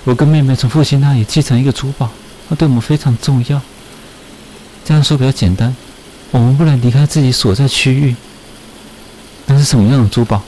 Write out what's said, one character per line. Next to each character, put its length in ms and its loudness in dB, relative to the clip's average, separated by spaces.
我 100 0
跟 140 0
妹 140 2
妹 120 0
从 160 -2
父 140 0
亲 160 0
那 140 2
里 100 2
继 180 -2
承 160 0
一 60 0
个 80 0
珠 220 -6
宝， 160 -6
那 80 -2
对 100 0
我 60 2
们 80 0
非 160 -2
常 220 -2
重 280 -2
要。 140 -4
这 100 0
样 80 4
说 160 0
比 60 0
较 80 0
简 240 0
单， 180 -2
我 80 0
们 180 2
不 80 2
能 160 2
离 100 0
开 140 2
自 160 0
己 100 2
所 240 0
在 100 0
区 280 0
域。 200 0
那 120 2
是 60 4
什 160 0
么 100 4
样 140 2
的 60 2
珠 160 0
宝？ 220 -2